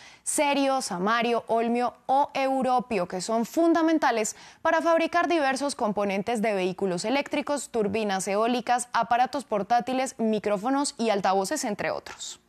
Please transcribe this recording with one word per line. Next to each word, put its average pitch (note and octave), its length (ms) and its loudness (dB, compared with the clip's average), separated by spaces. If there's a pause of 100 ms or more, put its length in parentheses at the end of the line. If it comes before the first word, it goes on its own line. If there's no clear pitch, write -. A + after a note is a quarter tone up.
(240)
cerio, C#4 580 0
samario, A3+ 640 0
olmio A#3 480 0 (120)
o C4+ 280 2
europio, B3+ 720 0
que F#3 140 -8
son A3+ 260 -2
fundamentales D#4+ 880 2 (260)
para D#4+ 220 2
fabricar E4 460 2
diversos C#4 480 0
componentes G#3 680 -2
de A3 100 2
vehículos F#3 520 -2
eléctricos, C#4+ 680 -2
turbinas G#3 560 -2
eólicas, A3+ 680 0
aparatos A#3+ 520 0
portátiles, A#3+ 760 -2
micrófonos A3 800 0
y A3+ 120 2
altavoces, G3 540 0
entre G3 280 -2
otros. - 560 -10